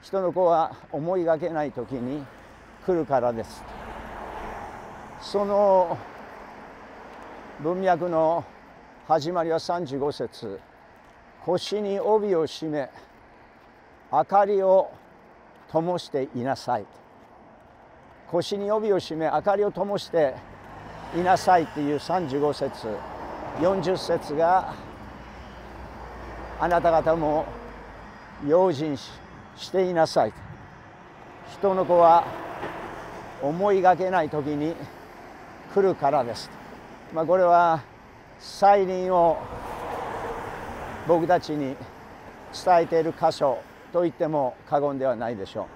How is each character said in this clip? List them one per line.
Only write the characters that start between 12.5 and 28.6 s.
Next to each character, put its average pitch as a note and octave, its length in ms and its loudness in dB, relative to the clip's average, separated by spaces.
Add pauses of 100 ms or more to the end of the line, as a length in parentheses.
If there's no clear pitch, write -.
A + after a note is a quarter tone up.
め、 D3 200 -4 (1200)
明 D3 120 4
か G3+ 200 4
り G3 180 2
を F#3+ 280 6 (800)
灯 E3+ 280 0
し - 120 -10
て C#3 240 -2
い B2 80 -4
な B2+ 140 -2
さ B2 220 -2
い。 G2 80 -8 (1400)
腰 F3 280 0
に G3+ 120 -2
帯 G#3+ 220 2
を F3+ 80 4
締 - 160 -8
め、 D#3+ 140 0
明 D3+ 120 0
か G3 140 2
り G#3 80 2
を G3+ 60 2
灯 G3+ 280 -2
し - 120 -10
て D3 240 2 (800)
い E3 60 -2
な F3+ 160 4
さ F3+ 220 6
い E3 60 4
っ - 20 -8
て - 140 -8
い D3 140 0
う C#3+ 40 0
三 E3+ 300 -2
十 C3+ 120 0
五 D3 120 2
節、 - 360 -6 (720)
四 F#3 220 2
十 F3+ 140 0
節 E3 380 -2
が、 E3 400 2 (1800)
あ D#3+ 100 0
な F3 120 4
た E3+ 100 4
方 D#3+ 260 4
も D3+ 280 0 (1000)
用 F3+ 260 6